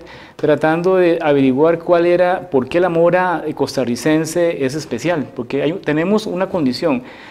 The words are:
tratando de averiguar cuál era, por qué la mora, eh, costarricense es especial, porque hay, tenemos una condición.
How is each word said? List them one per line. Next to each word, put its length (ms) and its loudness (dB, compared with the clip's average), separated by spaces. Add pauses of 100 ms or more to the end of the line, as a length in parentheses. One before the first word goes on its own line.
(360)
tratando 600 2
de 240 4
averiguar 580 2
cuál 260 2
era, 440 0
por 180 0
qué 140 0
la 80 2
mora, 580 2
eh, 60 -6
costarricense 1120 -2
es 100 -2
especial, 580 -4
porque 280 -4
hay, 100 0
tenemos 540 -2
una 240 -4
condición. 540 -2 (280)